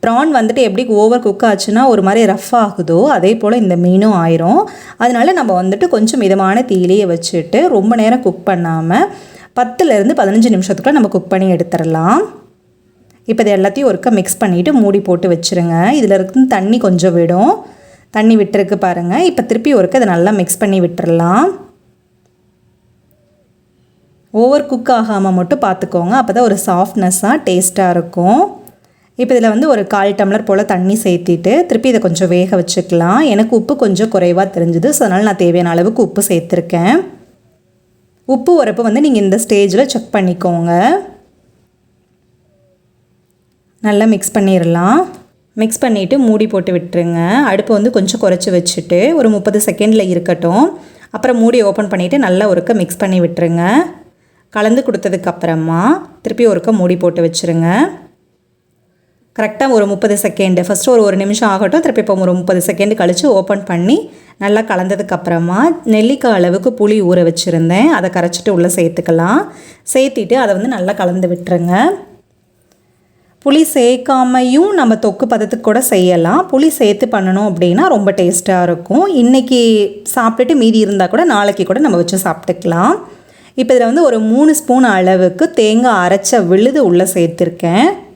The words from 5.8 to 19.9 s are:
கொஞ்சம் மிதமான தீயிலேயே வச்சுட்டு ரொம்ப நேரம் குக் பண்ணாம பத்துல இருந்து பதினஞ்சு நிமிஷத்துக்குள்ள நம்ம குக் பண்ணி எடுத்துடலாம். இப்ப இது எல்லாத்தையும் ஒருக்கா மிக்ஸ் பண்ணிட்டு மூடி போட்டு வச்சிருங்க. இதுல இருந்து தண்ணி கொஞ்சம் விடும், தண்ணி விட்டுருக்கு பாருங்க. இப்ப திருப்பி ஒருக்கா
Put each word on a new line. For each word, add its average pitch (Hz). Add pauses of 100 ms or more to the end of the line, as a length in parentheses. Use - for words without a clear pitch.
கொஞ்சம் 220
மிதமான 190
தீயிலேயே 190
வச்சுட்டு 170 (180)
ரொம்ப 214
நேரம் 240
குக் 180
பண்ணாம 170 (580)
பத்துல 247
இருந்து 214
பதினஞ்சு 220
நிமிஷத்துக்குள்ள 233
நம்ம 220
குக் 185
பண்ணி 190
எடுத்துடலாம். 170 (1080)
இப்ப 226
இது 208
எல்லாத்தையும் 202
ஒருக்கா 190
மிக்ஸ் -
பண்ணிட்டு 180 (120)
மூடி 202
போட்டு 180
வச்சிருங்க. 170 (240)
இதுல 196
இருந்து 190 (100)
தண்ணி 202
கொஞ்சம் 180
விடும், 175 (640)
தண்ணி 220
விட்டுருக்கு 202
பாருங்க. 175 (160)
இப்ப -
திருப்பி 262
ஒருக்கா 185